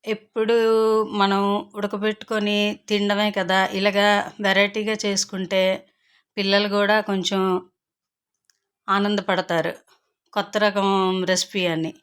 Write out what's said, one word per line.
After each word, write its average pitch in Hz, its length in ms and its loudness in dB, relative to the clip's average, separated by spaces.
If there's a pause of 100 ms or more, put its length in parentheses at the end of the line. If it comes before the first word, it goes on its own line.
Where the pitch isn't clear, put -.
ఎప్పుడు 220 520 -2 (540)
మనం 196 300 2 (340)
ఉడకబెట్టుకొని 208 840 -4 (280)
తినడమే 202 440 0
కదా, 190 300 0 (140)
ఇలాగా 202 340 2 (320)
వెరైటీగా 202 540 0
చేసుకుంటే 190 680 -2 (720)
పిల్లలు 202 320 2
కూడా 202 320 2
కొంచెం 196 400 -2 (1500)
ఆనందపడతారు, 190 840 0 (600)
కొత్త 202 260 -4
రకం 202 300 2 (360)
రెసిపీ 185 420 -2
అని. 160 260 -2 (100)